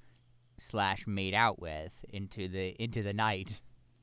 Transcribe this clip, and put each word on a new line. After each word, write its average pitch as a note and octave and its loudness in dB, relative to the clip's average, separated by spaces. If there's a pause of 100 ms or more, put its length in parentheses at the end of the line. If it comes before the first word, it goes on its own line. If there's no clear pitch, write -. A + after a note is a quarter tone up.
(580)
slash G2 0
made G2 0
out A2 6
with D#2 -6 (160)
into G2 -6
the, F#2 0 (120)
into A#2 0
the G2+ 2
night. G#2 0 (420)